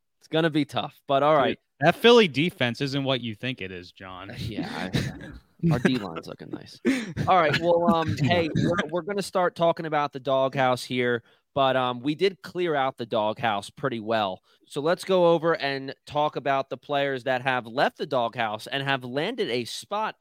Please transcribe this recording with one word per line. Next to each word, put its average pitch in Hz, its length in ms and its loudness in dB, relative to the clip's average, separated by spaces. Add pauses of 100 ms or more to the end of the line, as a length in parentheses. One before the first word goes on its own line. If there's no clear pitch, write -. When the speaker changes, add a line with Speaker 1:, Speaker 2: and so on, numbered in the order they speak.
(200)
Speaker 1:
it's - 80 -20
gonna 160 220 2
be 147 160 0
tough, - 420 -6
but 139 160 4
all 151 120 6
Speaker 2:
Dude, 139 60 6
Speaker 1:
right. 113 180 0 (220)
Speaker 2:
that 165 140 6
Philly 233 320 8
defense 131 540 -2
isn't 139 220 -2
what 131 180 0
you 113 140 -6
think 123 260 -8
it 92 100 -8
is, 90 200 -12
John. 95 440 -14
Speaker 1:
<laughs> - 20 -12
Yeah, - 320 -8 (240)
I, - 800 -4
our 127 80 2
D 131 180 2
line's 82 300 -8
looking - 240 -14
nice. - 340 -14
Speaker 2:
<laughs> 233 420 -2
Speaker 1:
All 185 120 6
right, 151 200 2
well, 170 360 4
um, 160 220 0
Speaker 2:
<laughs> - 40 -6
Speaker 1:
hey, 165 340 2
we're, 208 340 0
we're 170 120 -4
gonna 202 220 -4
start 180 320 0
talking 170 300 2
about 147 280 -2
the 139 60 -12
doghouse 135 640 2
here. 123 400 -2 (320)
But, 135 220 4
um, 123 240 -2
we 147 140 -2
did 190 280 -2
clear 175 320 -4
out 135 220 0
the 120 80 -8
doghouse 107 680 -2
pretty 120 300 -6
well. 104 400 -2 (260)
So 147 140 -6
let's 170 240 -2
go 180 260 4
over 165 240 2
and 135 400 -4 (100)
talk 147 300 -2
about 135 340 -2
the 131 80 -8
players 139 460 -2
that 127 200 0
have 127 220 0
left 139 320 0
the 208 80 -6
doghouse 117 600 -2
and 139 160 -4
have 135 200 -2
landed 151 460 -4
a 120 160 -2
spot 202 560 -8